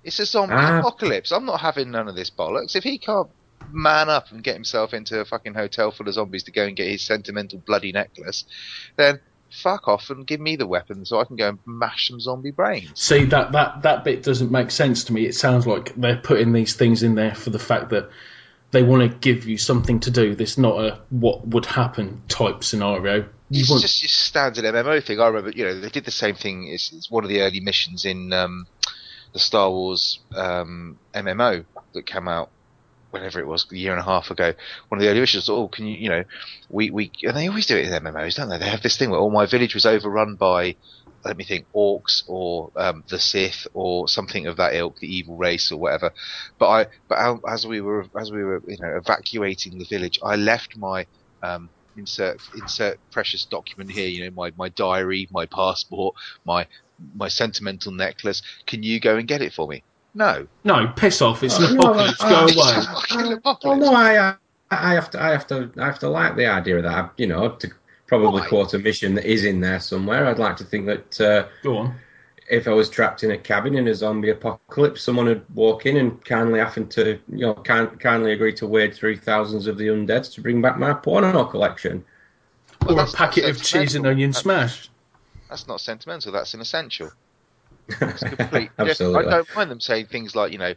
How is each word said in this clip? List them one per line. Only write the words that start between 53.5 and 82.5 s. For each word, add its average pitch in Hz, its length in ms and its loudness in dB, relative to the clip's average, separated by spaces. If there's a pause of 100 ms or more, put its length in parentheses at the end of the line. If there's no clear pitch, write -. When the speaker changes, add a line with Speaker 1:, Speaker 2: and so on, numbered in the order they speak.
Speaker 1:
here, 95 160 -4
you 87 160 -6
know, 92 100 -10
my, 87 240 -8
my 92 120 -6
diary, 95 600 -2
my 87 160 -4
passport, 95 720 -4 (280)
my, 85 220 -2 (480)
my 101 140 -6
sentimental 101 640 -4
necklace. 92 500 -4 (240)
"Can 110 160 -8
you 110 180 -2
go 110 160 4
and 117 100 -2
get 147 140 -2
it 92 140 -4
for 78 140 -4
me?" 76 140 -12 (320)
No. 127 320 0 (180)
Speaker 3:
No, 123 320 4
piss 190 240 4
off. 117 220 4
It's 135 160 2
an 175 200 6
Speaker 2:
Oh, - 140 8
no, - 0 -
Speaker 3:
apocalypse. 202 300 2
Speaker 2:
uh, 214 80 2
Speaker 3:
Go 175 60 10
Speaker 2:
uh, 160 40 8
Speaker 3:
away. 160 80 8 (300)
Speaker 1:
It's - 80 -2
a - 80 -10
fucking 233 380 -2
Speaker 2:
uh, 220 40 -2
Speaker 1:
apocalypse. 277 460 2
Speaker 2:
well, 277 100 6
no, - 60 8
I, 220 180 8
uh, 190 180 4 (360)
I 180 240 2
have 170 160 0
to, 180 120 -6
I 160 100 2
have 139 160 0
to, 127 300 -4
I 139 60 -2
have 139 140 -4
to 143 100 -4
like 165 280 0
the 123 100 4
idea 92 320 2
of 85 60 0
that. 87 340 -2
You 120 80 0
know, 95 240 0
to - 200 -10 (360)
probably 104 340 4
Speaker 1:
Why? 87 80 -6
Speaker 2:
quote 101 240 2
a 104 60 0
mission 101 380 0
that 104 100 -2
is 107 180 4
in 95 160 2
there 92 180 0
somewhere. 101 480 -2
I'd 117 120 0
like 101 180 0
to 98 80 -14
think 98 220 -4
that, - 340 -6
uh, 104 280 6 (140)
Speaker 3:
Go 127 140 0
on. 123 200 -4 (520)
Speaker 2:
if 117 180 2
I 117 40 2
was 107 180 6
trapped - 360 0
in 107 60 2
a 98 60 -2
cabin 110 380 -2
in 127 140 2
a 110 60 2
zombie 107 360 0
apocalypse, 139 720 -2
someone 120 240 2
would 113 180 2 (100)
walk 110 300 4
in 143 140 4
and 117 260 0
kindly 113 360 2
happen 110 300 -2
to, 110 280 2 (120)
you 107 180 -4
know, 107 40 0
kind, 113 480 0
kindly 113 320 2
agree 110 220 2
to 110 120 -8
wade 107 280 2
through 107 240 -2
thousands 107 480 -2
of 104 100 -4
the 107 120 -2
undeads 107 480 0
to - 40 -16
bring 120 220 0
back 127 160 2
my 139 160 2
porno 185 500 4
collection. 92 580 -2 (840)